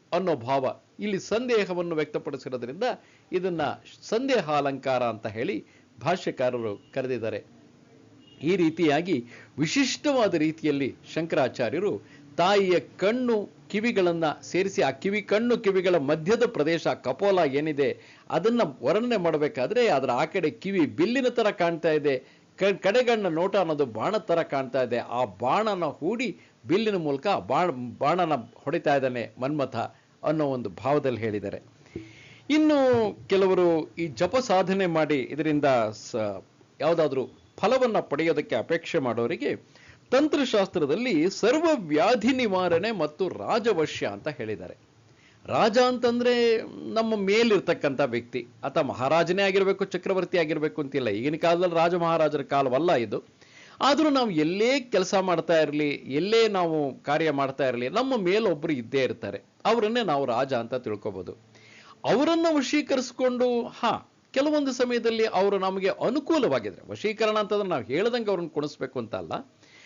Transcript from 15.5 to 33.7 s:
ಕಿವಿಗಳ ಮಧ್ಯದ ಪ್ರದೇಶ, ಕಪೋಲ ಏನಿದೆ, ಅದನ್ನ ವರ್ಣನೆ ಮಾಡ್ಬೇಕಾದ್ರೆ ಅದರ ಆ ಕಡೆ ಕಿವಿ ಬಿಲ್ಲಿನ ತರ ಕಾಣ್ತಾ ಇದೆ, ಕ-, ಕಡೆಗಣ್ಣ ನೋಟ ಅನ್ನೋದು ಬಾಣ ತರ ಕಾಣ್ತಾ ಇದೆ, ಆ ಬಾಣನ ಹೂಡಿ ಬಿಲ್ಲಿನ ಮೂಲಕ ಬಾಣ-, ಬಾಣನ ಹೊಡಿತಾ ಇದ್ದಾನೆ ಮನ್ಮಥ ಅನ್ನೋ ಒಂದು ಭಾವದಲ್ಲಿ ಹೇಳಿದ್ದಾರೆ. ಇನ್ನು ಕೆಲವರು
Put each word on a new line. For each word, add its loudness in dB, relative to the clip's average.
ಕಿವಿಗಳ 2
ಮಧ್ಯದ 0
ಪ್ರದೇಶ, 0
ಕಪೋಲ 0
ಏನಿದೆ, 0
ಅದನ್ನ 2
ವರ್ಣನೆ 0
ಮಾಡ್ಬೇಕಾದ್ರೆ 0
ಅದರ 2
ಆ 0
ಕಡೆ 0
ಕಿವಿ 0
ಬಿಲ್ಲಿನ 0
ತರ 0
ಕಾಣ್ತಾ 0
ಇದೆ, 2
ಕ-, 2
ಕಡೆಗಣ್ಣ 2
ನೋಟ 0
ಅನ್ನೋದು 2
ಬಾಣ -2
ತರ 2
ಕಾಣ್ತಾ -2
ಇದೆ, -2
ಆ -2
ಬಾಣನ -2
ಹೂಡಿ -4
ಬಿಲ್ಲಿನ 2
ಮೂಲಕ -2
ಬಾಣ-, -2
ಬಾಣನ 0
ಹೊಡಿತಾ -2
ಇದ್ದಾನೆ -2
ಮನ್ಮಥ -4
ಅನ್ನೋ 0
ಒಂದು -2
ಭಾವದಲ್ಲಿ 0
ಹೇಳಿದ್ದಾರೆ. -4
ಇನ್ನು 4
ಕೆಲವರು 2